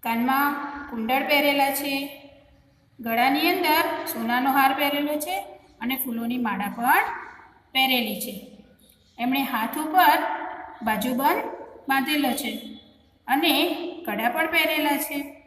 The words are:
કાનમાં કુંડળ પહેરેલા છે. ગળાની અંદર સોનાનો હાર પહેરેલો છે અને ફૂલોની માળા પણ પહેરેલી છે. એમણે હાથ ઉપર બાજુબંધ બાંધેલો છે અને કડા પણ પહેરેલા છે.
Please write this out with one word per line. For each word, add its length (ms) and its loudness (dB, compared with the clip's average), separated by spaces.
કાનમાં 540 0
કુંડળ 380 -2
પહેરેલા 420 4
છે. 220 -2
ગળાની 500 2
અંદર 560 2
સોનાનો 440 0
હાર 240 4
પહેરેલો 400 0
છે 240 -4
અને 160 -2
ફૂલોની 420 -4
માળા 380 -2
પણ 280 4
પહેરેલી 480 2
છે. 380 -12
એમણે 240 0
હાથ 360 -4
ઉપર 400 6
બાજુબંધ 760 0
બાંધેલો 440 2
છે 460 -8
અને 500 2
કડા 220 -2
પણ 180 0
પહેરેલા 500 2
છે. 380 -6